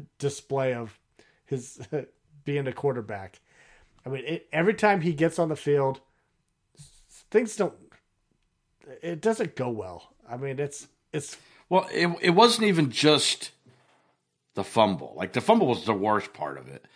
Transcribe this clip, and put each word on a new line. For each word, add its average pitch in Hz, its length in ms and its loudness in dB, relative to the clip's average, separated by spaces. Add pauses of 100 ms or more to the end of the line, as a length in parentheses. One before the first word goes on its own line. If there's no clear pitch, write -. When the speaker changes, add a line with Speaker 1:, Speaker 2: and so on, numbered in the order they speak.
(180)
Speaker 1:
display 135 560 -4
of 117 260 -10 (460)
his - 340 -10 (340)
<laughs> - 320 -20
being 143 220 -2
a 123 60 -6
quarterback. 110 680 -6 (640)
I 131 40 -10
mean, 131 160 -8
it, - 260 -8
every 170 220 2
time 208 280 2
he 170 120 0
gets 160 240 0
on 165 120 0
the 151 60 -4
field, 139 460 0 (760)
s-, - 540 -20
things 247 260 2
don't, 180 200 -2 (1300)
it 165 180 -8
doesn't 214 340 -2
go 127 140 -4
well. 92 440 -10 (140)
I 120 100 -10
mean, 135 220 -6
it's, 143 280 -8 (260)
it's - 240 -8 (320)
Speaker 2:
Well, 180 240 2
it, 170 160 2 (120)
it 180 100 4
wasn't 220 360 6
even 165 220 4
just - 600 2 (1040)
the 101 80 -2
fumble. 101 520 2
Like, 90 180 -6
the 120 80 -2
fumble 214 260 4
was 120 180 -2
the 110 80 2
worst 101 400 -2
part 71 240 -10
of 65 100 -18
it. 67 160 -18 (120)